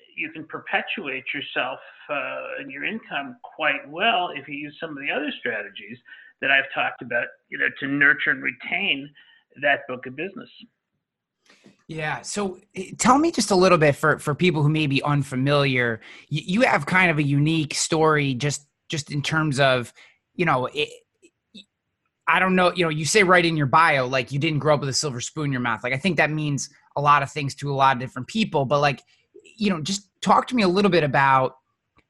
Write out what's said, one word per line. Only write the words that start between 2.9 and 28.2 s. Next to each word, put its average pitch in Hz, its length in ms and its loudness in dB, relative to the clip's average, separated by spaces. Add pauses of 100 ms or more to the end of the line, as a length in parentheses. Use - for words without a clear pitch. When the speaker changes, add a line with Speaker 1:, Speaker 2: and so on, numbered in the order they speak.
Speaker 1:
quite 143 460 -4
well 180 460 -2
if 135 140 -14
you 147 60 -12
use 147 260 -12
some 165 100 -10
of 147 120 -12
the 147 80 -6
other 254 280 -4
strategies 107 600 -10 (420)
that 135 100 -2
I've 135 240 0
talked 127 280 -4
about, 123 240 -4 (240)
you 165 80 -10
know, 139 80 0 (140)
to 143 60 -8
nurture 143 440 2
and 135 120 -4
retain 143 680 -6 (500)
that 139 260 0
book 127 200 -10
of 131 100 -14
business. 175 320 -12 (1400)
Speaker 2:
Yeah. 151 340 -6
So, 196 360 -6 (160)
eh, - 240 -10
tell 254 200 6
me 330 120 2
just 262 200 0
a 202 60 4
little 180 220 6
bit 147 160 6
for, 151 240 0
for 151 160 -4
people 156 280 2
who 143 80 4
may 156 160 2
be 135 160 0
unfamiliar. 135 1000 0 (300)
Y-, 151 160 -4
you 190 160 0
have 196 240 2
kind 185 240 4
of 151 80 0
a 156 40 2
unique 147 520 2
story, 151 600 2
just, 139 320 -4 (220)
just 151 220 -6
in 147 100 -4
terms 156 400 0
of, 127 320 2 (420)
you 170 120 -2
know, 127 260 0
it, 147 160 -4 (1400)
I 175 120 4
don't 185 160 4
know, 180 160 4
you 175 120 0
know, 165 40 0
you 156 160 -4
say 208 180 4
right 175 220 6
in 165 120 0
your 147 100 2
bio, 151 400 4
like, 131 260 -2
you 143 60 -2
didn't 151 200 0
grow 151 160 2
up 139 60 0
with 143 80 -4
a 127 60 -4
silver 123 260 -4
spoon - 260 -6
in 143 60 -2
your 127 80 -2
mouth. 120 240 -4
Like, 123 80 -2
I 135 60 -2
think 180 180 -2
that 156 140 2
means 151 400 -4 (260)
a 143 40 -4
lot 143 220 4
of 135 80 -6
things 139 260 -6
to 143 140 -6
a 143 40 -4
lot 135 200 4
of 120 60 -8
different 127 260 -10